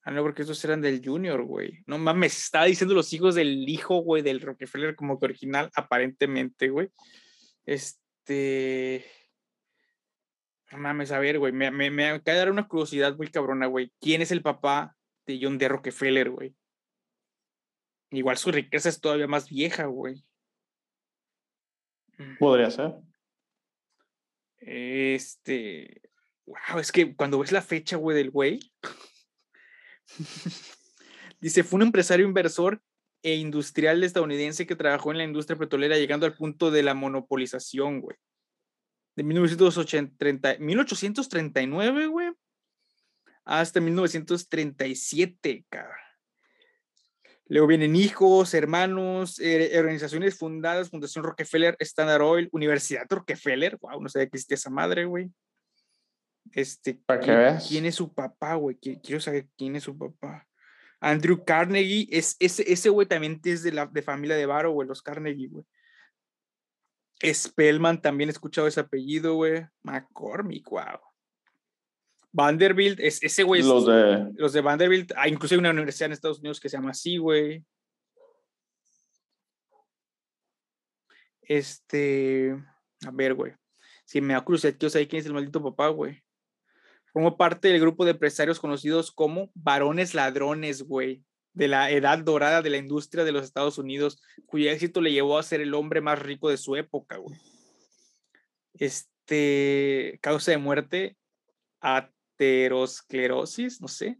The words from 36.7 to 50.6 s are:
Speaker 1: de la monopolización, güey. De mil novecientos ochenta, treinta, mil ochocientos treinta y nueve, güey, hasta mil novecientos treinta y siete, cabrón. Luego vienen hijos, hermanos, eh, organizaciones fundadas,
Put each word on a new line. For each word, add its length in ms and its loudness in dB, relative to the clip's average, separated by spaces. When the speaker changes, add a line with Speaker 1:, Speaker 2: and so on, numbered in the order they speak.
Speaker 1:
de 120 4
la 100 2
monopolización, 1080 -4
güey. 160 -14
De 60 -4
mil 120 0
novecientos 420 4
ochenta, 400 -2
treinta, 420 0
mil 200 0
ochocientos 480 -2
treinta 340 -2
y 60 -2
nueve, 400 0
güey, 240 -4
hasta 380 0
mil 140 2
novecientos 520 -2
treinta 400 -4
y 80 -6
siete, 760 -4
cabrón. 280 -14
Luego 180 6
vienen 280 4
hijos, 580 6
hermanos, 840 -2
eh, 400 2
organizaciones 580 -2
fundadas, 520 -4